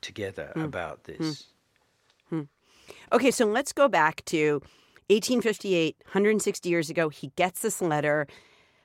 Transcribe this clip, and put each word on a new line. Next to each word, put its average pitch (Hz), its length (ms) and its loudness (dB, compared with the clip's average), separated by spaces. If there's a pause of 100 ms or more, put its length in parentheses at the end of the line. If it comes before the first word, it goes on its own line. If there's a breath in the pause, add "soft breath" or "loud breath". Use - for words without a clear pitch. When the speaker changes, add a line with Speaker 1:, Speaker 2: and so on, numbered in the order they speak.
Speaker 1:
together 95 520 -10
Speaker 2:
Hmm. 160 80 -6
Speaker 1:
about 92 440 -8
this. 156 400 -8 (840)
Speaker 2:
Hmm. 170 60 -6
Hmm. 156 60 -4 (720 loud breath)
Okay, 247 200 4
so 226 140 2
let's 220 280 0
go 285 140 4
back 160 380 2
to 151 360 0 (480 soft breath)
eighteen 226 320 4
fifty-eight, 185 560 0 (100)
hundred 208 340 2
sixty 196 280 -4
years 170 200 0
ago. 165 200 -2
He 139 260 -12
gets 180 260 -2
this - 200 -4
letter 151 460 0 (580 soft breath)